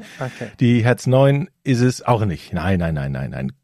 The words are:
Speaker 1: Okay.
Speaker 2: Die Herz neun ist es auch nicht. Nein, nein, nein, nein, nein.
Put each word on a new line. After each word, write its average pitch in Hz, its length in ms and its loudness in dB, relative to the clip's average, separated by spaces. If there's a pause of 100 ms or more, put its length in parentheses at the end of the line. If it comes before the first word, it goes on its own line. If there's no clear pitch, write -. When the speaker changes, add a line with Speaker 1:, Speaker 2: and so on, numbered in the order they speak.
(200)
Speaker 1:
Okay. 127 400 -10
Speaker 2:
Die 120 240 4
Herz 120 240 0
neun 139 420 2 (140)
ist 123 180 0
es 123 220 0
auch 113 220 2
nicht. 85 280 -6
Nein, 90 260 0
nein, 82 160 -2
nein, 69 160 -4
nein, 65 200 -8
nein. 67 200 -8 (120)